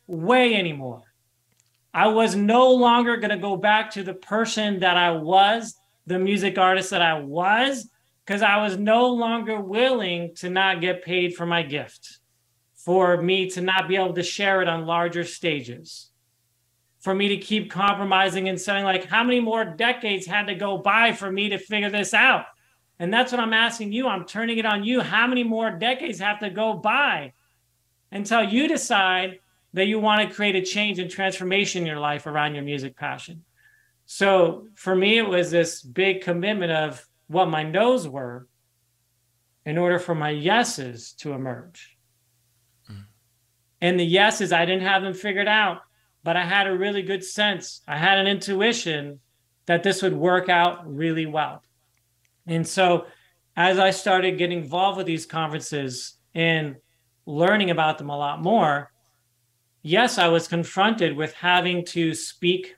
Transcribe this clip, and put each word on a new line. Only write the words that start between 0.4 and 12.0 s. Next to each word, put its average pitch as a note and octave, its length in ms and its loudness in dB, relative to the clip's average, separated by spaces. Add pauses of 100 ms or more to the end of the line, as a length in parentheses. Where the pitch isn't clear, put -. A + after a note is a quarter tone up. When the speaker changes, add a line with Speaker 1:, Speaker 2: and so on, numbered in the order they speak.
Speaker 1:
anymore. C#3+ 500 -6 (880)
I F#3 140 4
was A3 260 2
no A3+ 380 6
longer A#3+ 440 4
gonna G#3 220 -2
go G3 180 -4
back G#3+ 360 2
to G3 100 -6
the F#3 100 -8
person G#3 680 -2
that F3+ 180 4
I F3 140 4
was, G3 640 2 (300)
the F3+ 120 -4
music G3 400 0
artist F#3 320 2
that F#3+ 100 0
I D#3+ 200 2
was, G#3 680 -2 (380)
'cause G3+ 160 -4
I G#3 160 4
was G#3 180 -2
no A3 320 4
longer A3+ 520 -2
willing G3 760 -2
to F3+ 140 -8
not F#3 320 2
get F3+ 220 -2
paid F3+ 300 -2
for E3+ 120 -6
my E3+ 160 2
gift, - 560 -10 (560)